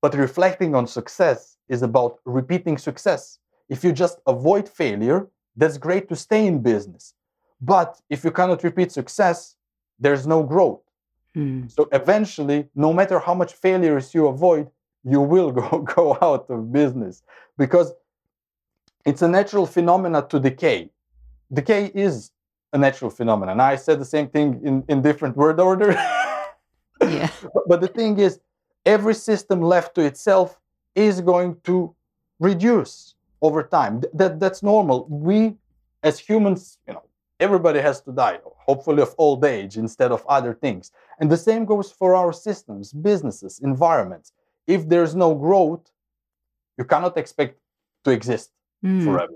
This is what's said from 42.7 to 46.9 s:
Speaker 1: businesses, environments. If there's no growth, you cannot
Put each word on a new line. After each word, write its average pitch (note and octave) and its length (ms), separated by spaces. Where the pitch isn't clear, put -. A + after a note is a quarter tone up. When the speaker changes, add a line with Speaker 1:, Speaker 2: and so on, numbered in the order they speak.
Speaker 1:
businesses, D3 680
environments. C3+ 720
If E3+ 200
there's E3 260
no E3+ 220
growth, E3 560
you B2+ 80
cannot F3 320